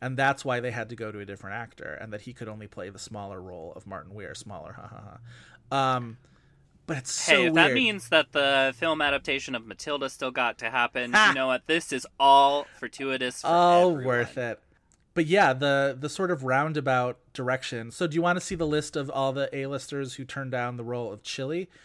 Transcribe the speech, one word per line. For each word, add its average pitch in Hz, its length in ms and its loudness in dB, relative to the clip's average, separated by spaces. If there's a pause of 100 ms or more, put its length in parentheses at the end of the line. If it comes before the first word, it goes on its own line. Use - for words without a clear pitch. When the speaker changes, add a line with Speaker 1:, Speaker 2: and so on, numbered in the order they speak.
Speaker 1:
And 127 160 -6
that's 135 260 2
why 123 160 -2
they 120 100 -4
had 110 200 -8
to 117 60 -12
go 110 140 -8
to 104 100 -12
a 101 40 -10
different 98 320 -12
actor, 110 440 -12
and 110 120 -12
that 104 100 -10
he 123 120 -14
could 113 140 -12
only 107 180 -14
play 98 240 -12
the 98 80 -18
smaller 101 420 -12
role 87 360 -14
of - 100 -18
Martin 92 280 -12
Weir. 92 200 -12
Smaller, 87 380 -14
ha, - 160 -16
ha, - 300 -18 (520)
ha. 131 260 2
Um, 117 220 -8 (680)
but 156 100 -4
it's - 160 -8
so - 200 2
Speaker 2:
Hey, 131 140 6
if 160 80 0
that 170 120 6
Speaker 1:
weird. 247 80 2
Speaker 2:
means 220 340 -2
that 160 240 2
the 139 440 2
film 160 240 -2
adaptation 139 540 -2
of 113 100 -6
Matilda 135 440 -6
still 131 240 -6
got 123 260 -2
to 113 120 -6
happen, 123 420 -2
Speaker 1:
Ha! 214 160 8
Speaker 2:
you 165 60 4
know 131 120 0
what? 127 200 0
This 165 260 0
is 131 120 -4 (140)
all 139 480 8 (140)
fortuitous 127 600 -4
for 147 40 -2
Speaker 1:
All 175 460 8
Speaker 2:
everyone. 135 140 -2
Speaker 1:
worth 120 320 0
it. 117 200 -6 (560)
But 170 120 2
yeah, 175 260 6
the, 139 480 2
the 147 80 -6
sort 180 240 -2
of 139 100 -4
roundabout 131 760 0 (140)
direction. 123 600 -4
So 175 160 -2
do 151 80 -4
you 165 60 0
wanna 175 180 2
see 180 160 -8
the 165 100 -2
list 151 300 -2
of 143 140 -4
all 135 220 0
the 139 220 -4
A-listers 135 600 -6
who 135 100 -10
turned 131 260 -10
down 123 280 -4
the 117 40 -10
role 120 300 -6
of 107 100 -16
Chili? 160 460 -6 (160)